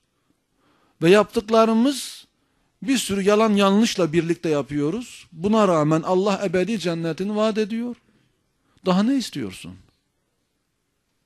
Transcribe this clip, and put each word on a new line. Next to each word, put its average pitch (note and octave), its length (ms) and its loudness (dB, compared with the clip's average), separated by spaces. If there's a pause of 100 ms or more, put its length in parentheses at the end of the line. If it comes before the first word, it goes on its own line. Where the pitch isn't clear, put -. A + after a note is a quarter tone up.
(1000)
Ve D#3+ 80 4
yaptıklarımız A3+ 1160 2 (560)
bir B3 140 0
sürü G3 260 -4
yalan G#3 300 4
yanlışla G3 600 2
birlikte E3+ 360 -2
yapıyoruz. D3 800 -4
Buna G3+ 360 0
rağmen D#3 340 2
Allah F#3+ 420 0
ebedi F#3 360 -2
cennetini E3 560 -4
vaat G#3+ 220 0
ediyor. A3+ 380 -6 (880)
Daha F#3 180 2
ne C4+ 120 0
istiyorsun? G2+ 580 -8 (1500)